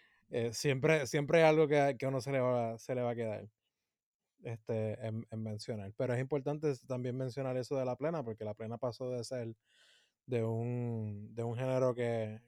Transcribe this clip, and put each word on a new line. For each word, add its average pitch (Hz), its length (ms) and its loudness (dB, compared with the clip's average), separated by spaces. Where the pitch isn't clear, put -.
eh, 117 220 0
siempre, 143 540 2
siempre 156 360 4
hay 156 60 10
algo 156 200 6
que, 143 300 4
que 131 80 -2
a - 20 0
uno 135 120 0
se 139 120 -4
le 135 80 4
va, 120 380 2
se - 160 -4
le 123 80 0
va 120 80 0
a 120 40 -2
quedar, 107 340 -4
este, 113 640 -4
en, 110 240 -6
en 110 120 -6
mencionar. 107 540 -8
Pero 123 160 -2
es 120 80 0
importante 147 540 -2
también 123 300 -4
mencionar 131 400 -2
eso 127 200 -2
de 131 80 0
la 123 120 -2
plena, 156 260 -2
porque 113 220 -6
la 107 100 -4
plena 113 240 -8
pasó 127 320 -4
de 123 140 -4
ser 117 300 -6
de 117 180 0
un, 113 920 -2
de 117 100 -4
un 117 120 -4
género 131 380 2
que, 113 540 -2